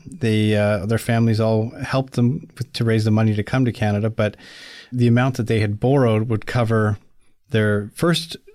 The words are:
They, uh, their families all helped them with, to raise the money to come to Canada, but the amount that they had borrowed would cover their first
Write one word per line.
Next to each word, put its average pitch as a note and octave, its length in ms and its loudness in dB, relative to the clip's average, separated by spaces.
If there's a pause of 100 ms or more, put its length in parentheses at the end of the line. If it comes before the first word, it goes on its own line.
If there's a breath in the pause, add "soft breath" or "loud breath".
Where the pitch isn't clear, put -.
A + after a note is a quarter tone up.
They, G#2+ 500 0
uh, G#2 300 0
their A2 100 0
families A2+ 420 2
all A2 300 0 (120)
helped C3+ 320 -4
them B2 340 0 (100)
with, - 160 -10
to - 100 -4
raise A2+ 220 2
the A2 60 2
money A2 240 2
to G#2 80 -2
come C3 220 0
to A#2+ 60 2
Canada, G#2 380 -2
but G#2+ 260 -2 (560 loud breath)
the B2 160 2
amount B2 300 2
that A2+ 80 -4
they A2+ 140 0
had G#2 200 -2
borrowed A#2+ 500 2
would G#2+ 180 -4
cover A2 500 0 (540)
their G#2+ 420 0
first - 440 -2 (180)